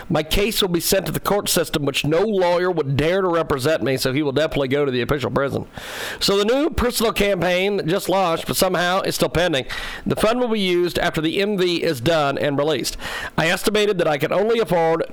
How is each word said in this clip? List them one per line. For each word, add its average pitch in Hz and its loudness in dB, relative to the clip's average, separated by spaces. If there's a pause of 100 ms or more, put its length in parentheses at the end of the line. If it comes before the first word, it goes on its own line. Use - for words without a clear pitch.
my 151 2
case - 0
will 196 2
be 170 0
sent 190 0
to - -4
the - -2
court 196 0
system, 156 0
which 139 -2
no 160 2
lawyer 180 2
would 143 0
dare 170 2
to 185 2
represent 151 2
me, 131 0
so 131 0
he 147 0
will 139 0
definitely 143 0
go 143 2
to 135 0
the 123 0
official 120 -2
prison. 127 -2 (540)
So 196 0
the 208 2
new 277 2
personal 220 0
campaign 190 0
that 156 -2
just 180 0 (100)
launched, 180 0
but 127 -2
somehow 180 2
is - -4
still 165 0
pending. 160 0 (400)
The - -2
fund 240 2
will 247 0
be 220 0
used 175 0
after 165 -2
the 156 -2
M 208 0
V 175 0
is 143 -2
done 147 2
and 139 0
released. 147 0 (400)
I 160 2
estimated 202 0
that 160 2
I 151 0
could 143 -2
only 220 2
afford 165 2